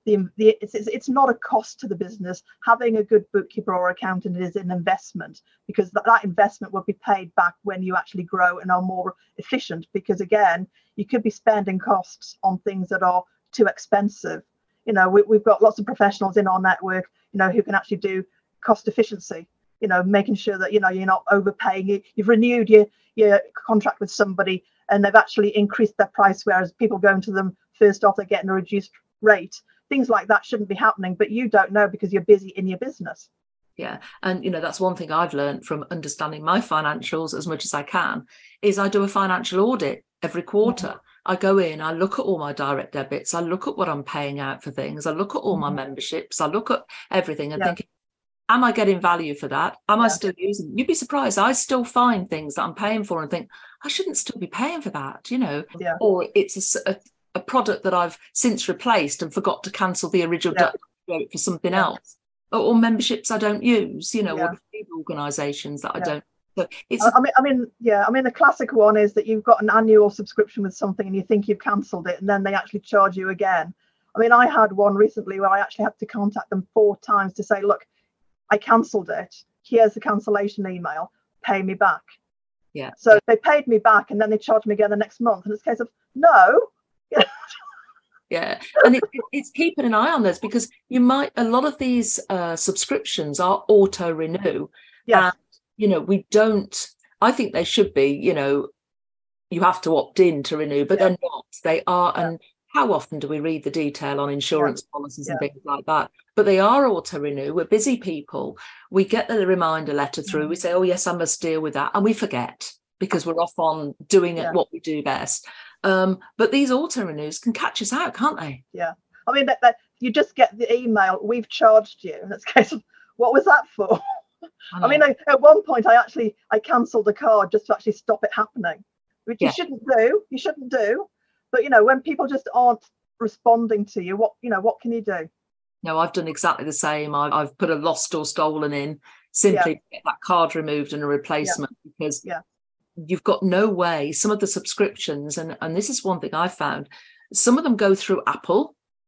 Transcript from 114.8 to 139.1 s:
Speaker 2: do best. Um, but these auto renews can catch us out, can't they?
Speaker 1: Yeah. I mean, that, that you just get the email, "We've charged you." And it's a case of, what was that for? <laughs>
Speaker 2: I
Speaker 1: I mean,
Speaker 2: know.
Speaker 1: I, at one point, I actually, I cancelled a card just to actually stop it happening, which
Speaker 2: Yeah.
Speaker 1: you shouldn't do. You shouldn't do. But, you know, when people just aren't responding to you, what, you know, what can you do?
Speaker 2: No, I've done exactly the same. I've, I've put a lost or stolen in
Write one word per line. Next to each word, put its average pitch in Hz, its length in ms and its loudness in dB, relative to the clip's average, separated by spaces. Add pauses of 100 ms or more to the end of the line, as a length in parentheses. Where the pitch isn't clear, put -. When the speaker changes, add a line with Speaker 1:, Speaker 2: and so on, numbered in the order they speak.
Speaker 2:
do 151 220 -6
best. - 440 -4 (380)
Um, 190 340 2 (180)
but 226 140 2
these 277 220 2
auto 254 340 -2
renews 151 320 -10
can 233 140 -2
catch - 280 -6
us 214 120 -6
out, 320 200 -4
can't 285 260 -2
they? 139 340 -12
Speaker 1:
Yeah. 175 220 -6 (340)
I - 40 -2
mean, 269 140 0
that, 262 160 0
that 240 140 4 (240)
you 247 120 -2
just 302 220 0
get 240 240 2
the 233 140 -2
email, 214 500 2
"We've 220 260 -4
charged 220 560 4
you." 180 180 -12
And 190 100 -14
it's - 120 -14
a - 80 -10
case 214 200 4
of, 220 100 -10 (340)
what 240 160 2
was 269 140 6
that - 220 6
for? 202 320 -2 (420)
<laughs> - 0 - (320)
Speaker 2:
I 180 100 -2
Speaker 1:
I 240 40 4
mean, 302 120 4
Speaker 2:
know. 294 60 6
Speaker 1:
I, 277 100 0 (160)
at 269 80 4
one 311 220 10
point, 254 240 0
I 339 120 8
actually, 233 380 -2 (160)
I 220 60 4
cancelled 233 500 0
a 208 60 4
card 208 360 4
just 214 160 -2
to 208 80 0
actually - 180 -2
stop - 320 -4
it - 100 -4
happening, - 500 -4 (400)
which 226 160 -8
Speaker 2:
Yeah. - 80 2
Speaker 1:
you - 40 -2
shouldn't 277 300 -8 (140)
do. 262 340 4
You 262 80 -8
shouldn't 294 320 -8
do. 233 360 -2 (460)
But, 247 120 2
you 285 60 -8
know, 226 140 8
when 262 180 4
people 277 240 -4
just 269 260 -6
aren't 240 320 2 (360)
responding 226 680 0
to 202 160 -8
you, 190 160 -6
what, 226 140 0 (100)
you 240 80 -6
know, 196 100 0
what 220 200 -2
can 233 120 -6
you 233 80 -4
do? 180 300 -6 (520)
Speaker 2:
No, 160 160 -2
I've 160 140 0
done 165 160 -4
exactly 160 380 -2
the 156 80 -6
same. 151 400 -4
I've, 143 180 -2
I've 147 260 -2
put 165 120 -2
a 160 60 0
lost 160 380 -4
or 151 120 -6
stolen 156 480 -2
in 143 260 -8 (320)